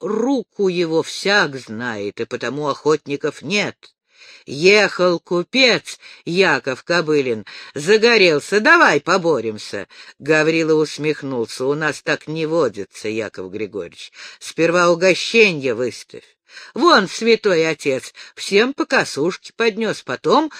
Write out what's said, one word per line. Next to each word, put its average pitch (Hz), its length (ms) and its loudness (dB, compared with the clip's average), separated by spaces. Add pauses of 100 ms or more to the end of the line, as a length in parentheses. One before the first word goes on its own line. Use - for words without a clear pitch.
руку 220 680 -2
его 165 340 0
всяк 185 540 -2
знает, 110 640 -8
и 117 60 -6
потому 127 420 -6
охотников 143 720 -4
нет. 180 360 -4 (680)
Ехал 180 760 2
купец 190 760 0 (280)
Яков 160 560 0
Кобылин, 147 640 0 (280)
загорелся: 196 840 2
"Давай 277 400 6
поборемся". 113 880 -2 (300)
Гаврила 156 560 2
усмехнулся: 143 920 -4
"У 139 100 0
нас 151 280 -4
так 151 240 -6
не 160 180 -6
водится, 123 640 -4
Яков 101 420 -8
Григорьевич. 95 600 -10 (280)
Сперва 170 500 2
угощенье 170 840 2
выставь. - 520 -8 (480)
Вон 247 360 4
святой 208 600 2
отец 135 460 -4 (220)
всем 233 380 0
по 320 100 -4
косушке 180 720 -2
поднёс, 220 460 -2
потом 220 580 0